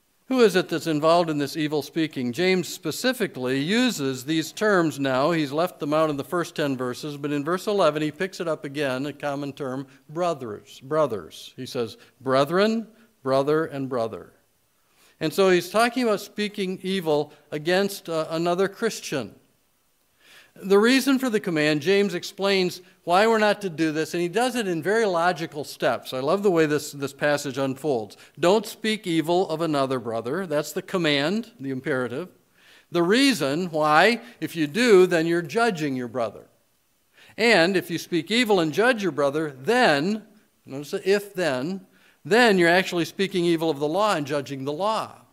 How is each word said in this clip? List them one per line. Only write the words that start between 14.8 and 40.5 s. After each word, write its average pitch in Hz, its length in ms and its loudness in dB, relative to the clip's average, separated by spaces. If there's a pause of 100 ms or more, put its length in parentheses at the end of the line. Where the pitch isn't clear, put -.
And 156 120 -2
so 190 180 4
he's 175 200 2
talking 240 340 0
about 214 160 0
speaking 202 600 -6
evil 160 500 0 (180)
against, 180 580 -2
uh, 160 220 -2
another 175 380 0
Christian. 170 640 -6 (1300)
The 196 160 4
reason 262 400 4
for 262 120 -2
the 208 100 0
command, 151 420 0
James 196 320 2
explains 190 640 -2 (240)
why 185 220 4
we're 226 120 2
not 208 240 2
to 196 80 -6
do 160 220 -2
this, 156 220 -4
and 175 80 -2
he 175 60 -2
does 226 260 -2
it 226 140 -4
in 165 140 -4
very 220 220 0
logical 165 600 -2
steps. - 480 -4
I 131 80 -4
love 170 220 0
the 202 80 4
way 160 160 4
this, 147 260 -2
this 139 200 -6
passage 143 460 -2
unfolds. 131 580 -2 (220)
"Don't 196 280 4
speak 214 400 -4
evil 170 440 2
of 156 100 -4
another 139 380 0
brother." 117 480 -4
That's 151 260 -2
the 180 100 -6
command, 165 760 -2
the 135 120 -8
imperative. 131 580 -4 (640)
The 170 120 0
reason 180 680 2
why, 156 500 4 (200)
if 160 160 -8
you 156 100 0
do, 185 400 6
then 165 200 2
you're 170 160 0
judging 160 540 -2
your 123 120 -6
brother. 107 380 -6 (920)
And 196 400 4
if 165 140 -2
you 165 80 -4
speak 165 320 -4
evil 214 300 4
and 160 120 0
judge 214 300 2
your 175 100 0
brother, 143 460 -2
then, 196 640 2 (440)